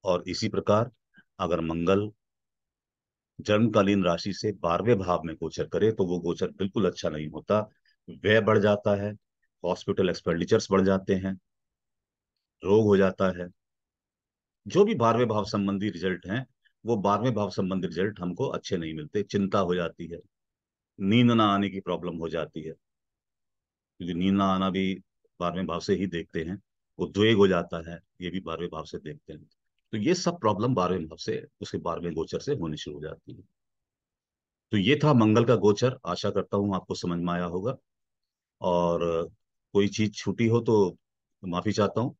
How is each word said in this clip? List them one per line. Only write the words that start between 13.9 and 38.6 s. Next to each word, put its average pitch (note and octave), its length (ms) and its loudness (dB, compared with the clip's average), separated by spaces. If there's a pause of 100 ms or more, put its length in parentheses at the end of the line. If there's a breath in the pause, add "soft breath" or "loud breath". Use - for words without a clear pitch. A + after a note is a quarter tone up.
जो E3 180 4
भी A3 100 0
बारहवें A#2 340 2
भाव G#2 160 -2
संबंधी G2 460 -2
रिजल्ट F2+ 360 -6
हैं, A#2+ 200 -6 (400)
वो A#2 100 0
बारहवें G#2 380 0
भाव G#2 160 -2
संबंधी F#2 360 -4
रिजल्ट F#2 340 -4
हमको F2+ 260 -4
अच्छे - 300 -6
नहीं D#2+ 180 -6
मिलते, D#2 280 -6
चिंता G2 360 -2
हो F2+ 160 0
जाती E2+ 320 -6
है, E2 120 -12 (840)
नींद A#2 300 4
ना A2+ 140 4
आने G2+ 260 2
की F#2+ 100 -8
प्रॉब्लम F2 360 -6
हो E2 120 -6
जाती D#2 340 -6
है, D#2 100 -10 (1300)
क्योंकि F2 160 -6
नींद F#2 200 2
ना G2 100 4
आना F#2+ 260 2
भी F#2+ 320 -2 (380)
बारहवें F2 260 -4
भाव E2 140 -4
से G2+ 140 0
ही F#2 120 -2
देखते E2+ 380 -6
हैं, F#2+ 180 -8 (360)
उद्वेग G2+ 380 2
हो G2 120 8
जाता E2+ 440 -2
है, E2+ 80 -14 (200)
ये F2+ 100 -8
भी F#2 100 -6
बारहवें E2+ 280 -8
भाव D#2+ 160 -10
से E2 140 -12
देखते D#2+ 340 -16
हैं। D2+ 120 -18 (480)
तो A2+ 60 -4
ये C3+ 160 2
सब F3 260 -4
प्रॉब्लम A2 340 0
बारहवें F2+ 320 0
भाव D#2+ 100 -16
से, - 300 -8 (140)
उसके - 180 -8
बारहवें E2 360 -6
गोचर E2 240 -6
से - 160 -4
होनी D#2+ 220 -6
शुरू D2+ 200 -12
हो D2 60 -12
जाती - 300 -14
है। - 100 -20 (1300)
तो A2+ 60 0
ये A2+ 280 4
था D3+ 80 6
मंगल A2+ 320 6
का A#2 120 4
गोचर, G#2 500 2
आशा F#2+ 240 -4
करता G2 260 -2
हूं G2+ 180 0
आपको F2+ 200 -6
समझ F2 260 -4
में F2 120 -2
आया F2 120 -2
होगा। F#2 320 -6 (840)